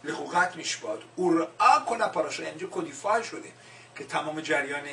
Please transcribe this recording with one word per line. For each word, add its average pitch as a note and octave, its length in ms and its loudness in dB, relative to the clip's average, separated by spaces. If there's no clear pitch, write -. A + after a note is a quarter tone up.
لخوقت E3 520 0
میشپات، - 440 -6
اورا E3+ 320 4
کل A3 220 0
پاراشا، - 340 -2
یعنی D#3 160 -8
اینجا F3+ 100 -8
کدیفای G#3 440 0
شده - 280 -10
که C#3 80 -10
تمام D#3 360 -4
جریان C#3+ 420 0